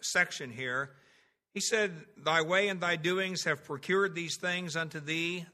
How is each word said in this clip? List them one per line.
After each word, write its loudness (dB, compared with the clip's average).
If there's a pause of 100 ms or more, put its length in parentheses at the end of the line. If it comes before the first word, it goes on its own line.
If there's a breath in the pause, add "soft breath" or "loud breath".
section 0
here, -4 (640 soft breath)
he -4
said, 0 (140)
"Thy 4
way 4
and -2
thy 2
doings 0
have 0
procured 0
these -6
things -2
unto -4
thee. -4